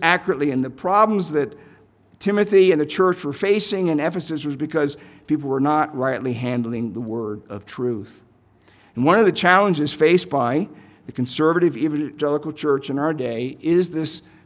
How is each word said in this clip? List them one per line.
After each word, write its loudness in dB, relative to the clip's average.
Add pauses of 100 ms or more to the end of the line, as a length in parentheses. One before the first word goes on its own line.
accurately. 0
And -2
the -4
problems 0
that -2 (600)
Timothy 4
and 2
the 2
church 0
were -4
facing 0
in 0
Ephesus -4
was -4
because -2 (300)
people -2
were 0
not 0
rightly -2
handling -4
the -8
word -8
of -12
truth. -8 (720)
And 0
one 6
of 6
the 6
challenges 2
faced 2
by -2 (400)
the -16
conservative 2
evangelical -2
church -2
in -2
our 0
day -6
is 2
this -6 (240)